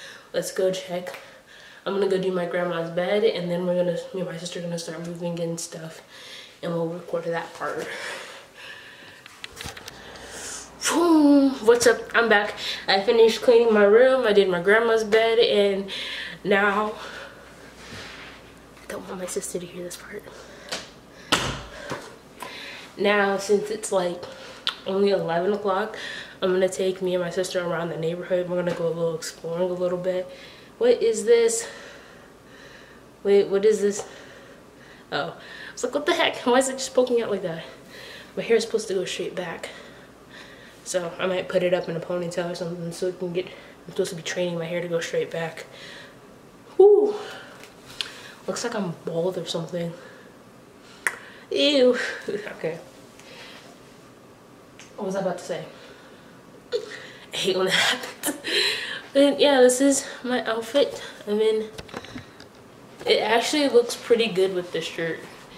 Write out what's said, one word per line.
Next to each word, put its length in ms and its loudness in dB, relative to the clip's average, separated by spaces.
Let's 180 -4
go 220 2
check. 480 -8
I'm 80 -2
gonna 140 2
go 100 2
do 140 -2
my 140 -2
grandma's 440 -2
bed, 320 0
and 260 0
then 160 -2
we're 120 2
gonna, 200 0
me 100 -6
and 60 -6
my 80 -8
sister 220 -10
are 40 -8
gonna 140 -6
start 300 -10
moving 320 -6
and 220 -4
stuff, 420 -12
and 100 -4
we'll 140 -2
record 380 -6
that 280 -6
part. 320 -6
Boom. 600 6
What's 220 8
up? 140 6
I'm 160 4
back. 260 4
I 140 4
finished 380 6
cleaning 320 6
my 120 8
room. 420 8
I 60 4
did 160 6
my 120 0
grandma's 440 4
bed, 340 4
and 500 4
now, 520 2
I 60 -20
don't 200 -12
want 120 -10
my 60 -8
sister 340 -6
to 60 -10
hear 180 -12
this 120 -12
part. 280 -14
Now, 420 2
since 320 2
it's, 200 -8
like, 320 0
only 240 2
eleven 420 0
o'clock, 460 -2
I'm 120 2
gonna 160 4
take 340 -2
me 140 0
and 80 0
my 60 -6
sister 300 -2
around 280 -2
the 80 -6
neighborhood. 520 -2
We're 140 -2
gonna 100 0
go 140 -2
a 20 0
little 280 -2
exploring 520 -4
a 40 -4
little 260 -2
bit. 320 -4
What 240 4
is 220 2
this? 420 4
Wait, 240 6
what 160 2
is 160 4
this? 240 0
Oh, 260 -4
I 360 -16
was 100 -14
like, 100 -2
"What 140 -4
the 80 4
heck? 220 2
Why 120 6
is 100 2
it 60 -6
just 200 -8
poking 260 4
out 120 -2
like 100 -2
that?" 220 -6
My 80 -6
hair 140 4
is 40 0
supposed 240 -2
to 80 -2
go 100 0
straight 300 -6
back. 360 -10
So 340 -4
I 80 -2
might 220 -2
put 160 2
it 100 2
up 140 0
in 80 -4
a 40 -6
ponytail 520 -4
or 20 -8
something 380 -8
so 160 -4
it 100 -6
can 140 -6
get, 140 -4
I'm 440 -20
supposed 200 -2
to 60 -10
be 60 -10
training 340 -4
my 100 -6
hair 140 -4
to 60 -6
go 140 -2
straight 320 -4
back. 340 -8
Whew. 400 8
Looks 160 -4
like 140 -4
I'm 180 -4
bald 320 -2
or 100 -6
something. 460 -6
Ew. 480 4
<laughs> 20 -8
Okay. 500 -8
What 100 -8
was 100 -4
I 40 -2
about 180 -2
to 60 -14
say? 200 -8
I 640 -10
hate 200 0
when 100 2
that 80 2
happens. 640 -2
But 280 4
yeah, 200 6
this 200 6
is 260 4
my 220 -2
outfit. 580 0
I 60 -4
mean, 380 2
it 140 4
actually 480 2
looks 280 4
pretty 320 2
good 260 0
with 180 -6
the 80 -4
shirt. 400 -6